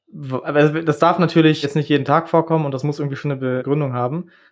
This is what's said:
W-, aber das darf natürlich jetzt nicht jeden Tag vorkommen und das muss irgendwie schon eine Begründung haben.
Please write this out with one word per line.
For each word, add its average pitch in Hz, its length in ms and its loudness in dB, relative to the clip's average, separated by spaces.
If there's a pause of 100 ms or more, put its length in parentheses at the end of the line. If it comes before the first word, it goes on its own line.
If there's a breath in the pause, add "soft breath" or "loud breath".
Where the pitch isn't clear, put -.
(100)
W-, 131 320 -8
aber 151 400 2
das 156 160 -2
darf 170 200 4
natürlich 156 440 4
jetzt - 140 -2
nicht 151 140 -2
jeden 139 160 0
Tag 156 240 2
vorkommen 160 340 2
und 139 80 -4
das 127 100 -6
muss 147 160 -2
irgendwie 139 180 -4
schon 147 140 -4
eine 135 100 -4
Begründung 131 520 -2
haben. 127 380 -4 (220 soft breath)